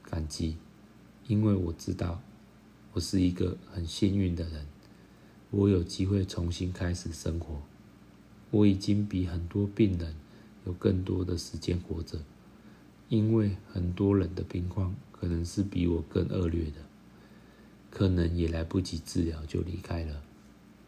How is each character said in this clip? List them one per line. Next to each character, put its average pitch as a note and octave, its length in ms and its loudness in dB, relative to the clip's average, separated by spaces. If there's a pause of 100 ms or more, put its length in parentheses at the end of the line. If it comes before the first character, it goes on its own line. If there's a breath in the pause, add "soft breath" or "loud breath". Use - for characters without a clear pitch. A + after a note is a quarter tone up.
感 D#2 240 -4
激。 E2 300 -4 (680)
因 G#2 160 4
为 G#2+ 100 4
我 F2 200 0
知 F#2 200 -6
道 F2+ 280 -4 (720)
我 F2 80 0
是 F#2+ 180 0
一 F2+ 120 6
个 F2+ 260 -2 (120)
很 F2+ 160 -6
幸 G2 320 2
运 F#2 160 2
的 E2 140 -4
人， D#2 180 -8 (840 loud breath)
我 G2+ 160 6
有 F#2 160 6
机 F#2 220 -2
会 G2 180 2
重 F2 260 -2
新 F2+ 220 -2
开 F2+ 220 -2
始 F2 180 -6
生 E2+ 260 -4
活。 D#2 240 -6 (880)
我 G#2+ 160 6
已 G2+ 80 8
经 G#2 320 0
比 F#2 200 -2
很 E2+ 240 -4
多 G2+ 180 0
病 G2 300 2
人 D#2+ 180 -6 (500 loud breath)
有 F#2 60 -4
更 F#2 320 2
多 F#2 220 -2
的 F2+ 120 -2
时 - 200 -10
间 F2 240 -2
活 E2 200 -6
着， D#2+ 220 -10 (840 loud breath)
因 A2 240 4
为 G2+ 240 4 (100)
很 F2+ 240 -2
多 G2+ 260 4
人 F2 180 2
的 F2+ 60 -4
病 F2+ 280 -4
况 F#2 260 -2 (160)
可 - 160 -6
能 E2+ 160 0
是 E2+ 180 -2
比 F2 240 0
我 E2 180 2
更 F2+ 260 0
恶 F#2 180 0
劣 E2 240 0
的， - 80 -14 (1120 loud breath)
可 G2 160 2
能 F2 260 2
也 F2 140 2
来 E2 160 -2
不 F#2+ 160 -2
及 F2+ 180 -2
治 F2 260 -2
疗 D#2+ 220 -4
就 E2 140 -4
离 F2 240 -4
开 E2+ 220 -6
了。 D2 180 -8 (640)